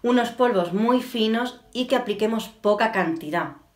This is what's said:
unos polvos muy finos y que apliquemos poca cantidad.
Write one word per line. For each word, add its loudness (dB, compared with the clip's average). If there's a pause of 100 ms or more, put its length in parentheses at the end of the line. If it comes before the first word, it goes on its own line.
unos 2
polvos 2
muy 2
finos -2 (140)
y -4
que 2
apliquemos -2
poca 0
cantidad. -2 (180)